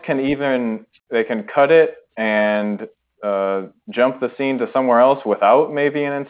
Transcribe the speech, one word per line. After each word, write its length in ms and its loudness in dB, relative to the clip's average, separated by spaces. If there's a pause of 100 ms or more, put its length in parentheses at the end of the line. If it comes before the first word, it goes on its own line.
can 140 -2
even, 680 -4 (240)
they 160 0
can 280 -6
cut 180 4
it 240 4 (200)
and, 720 -2 (360)
uh, 400 -2 (260)
jump 320 0
the 160 -4
scene 220 -2
to 120 -4
somewhere 300 2
else 240 2
without 460 2
Mavian 440 -2
and 140 -8